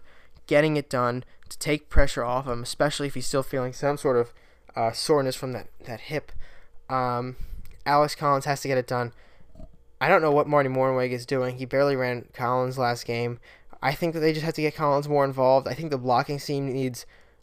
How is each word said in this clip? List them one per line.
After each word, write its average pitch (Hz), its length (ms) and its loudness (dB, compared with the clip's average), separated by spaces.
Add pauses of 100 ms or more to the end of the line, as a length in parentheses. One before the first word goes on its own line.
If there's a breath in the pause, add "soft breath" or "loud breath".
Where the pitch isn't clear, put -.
(480 soft breath)
getting 151 280 4
it 143 140 -4
done 123 340 0 (240 soft breath)
to - 100 -14
take 151 320 -4
pressure 139 340 8
off 127 240 -2
him, 120 160 -4
especially 143 440 -2
if 139 60 -6
he's 127 120 -4
still 135 180 0
feeling 131 280 -4
some 143 260 -2
sort 135 200 2
of, 120 160 2 (420 soft breath)
uh, 113 160 0
soreness 135 440 0
from 127 180 -8
that, - 140 -10 (180)
that 117 160 -10
hip. - 300 -8 (580 soft breath)
Um, 127 480 -4 (480 loud breath)
Alex 143 280 4
Collins 139 320 0
has 143 160 -2
to - 60 -6
get 135 100 0
it 123 100 0
done. 120 260 -2 (880 soft breath)
I 135 80 4
don't 180 120 6
know 156 100 4
what 147 160 4
Marty 143 220 4
Mornhinweg 131 420 0
is 120 140 -6
doing. 127 320 -2
He 131 80 -8
barely 139 300 2
ran 123 380 -4
Collins 127 440 -2
last 120 280 0
game. 120 340 -4 (420 loud breath)
I 135 120 0
think 165 200 -2
that 165 60 -6
they 156 140 4
just 156 120 -4
have 165 100 -4
to 156 60 -6
get 151 140 0
Collins 147 320 2
more 143 180 2
involved. 131 420 4
I - 60 -4
think 156 160 -6
the 139 80 0
blocking 127 400 0
scheme 139 340 -4
needs 131 340 -4 (380 soft breath)